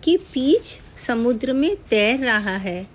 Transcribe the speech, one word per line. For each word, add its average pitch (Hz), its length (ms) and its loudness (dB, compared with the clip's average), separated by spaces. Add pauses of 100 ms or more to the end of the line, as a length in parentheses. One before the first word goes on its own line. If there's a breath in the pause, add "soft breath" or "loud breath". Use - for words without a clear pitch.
कि 330 120 4
पीच 294 640 0 (160)
समुद्र 240 560 -2
में 302 240 0
तैर 233 480 0
रहा 208 320 0
है 190 380 -8